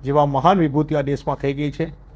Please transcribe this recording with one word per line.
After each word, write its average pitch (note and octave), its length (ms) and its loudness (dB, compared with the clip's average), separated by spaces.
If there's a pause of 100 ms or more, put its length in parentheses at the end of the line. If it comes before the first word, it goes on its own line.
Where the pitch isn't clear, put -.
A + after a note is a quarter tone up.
જેવા C#3+ 240 2
મહાન C#3+ 320 2
વિભૂતિ D3+ 360 0
આ D3 60 0
દેશમાં C3+ 360 -4
થઈ C#3 160 -4
ગઈ C#3+ 180 -4
છે. - 340 -8 (120)